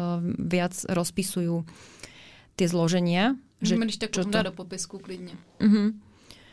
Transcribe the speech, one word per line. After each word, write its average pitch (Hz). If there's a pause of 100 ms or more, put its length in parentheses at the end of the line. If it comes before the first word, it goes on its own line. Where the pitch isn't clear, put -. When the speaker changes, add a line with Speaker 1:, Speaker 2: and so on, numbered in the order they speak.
(380)
Speaker 1:
viac 175 (160)
rozpisujú 170 (840)
tie 196
zloženia, 175 (240)
že 220
Speaker 2:
Môžeme, 226
když 214
tak, 220
Speaker 1:
čo 185
Speaker 2:
potom 202
dať 220
Speaker 1:
to 190
Speaker 2:
do 185
popisku 185
klidne. 185 (240)
Speaker 1:
Mhm. 208 (520)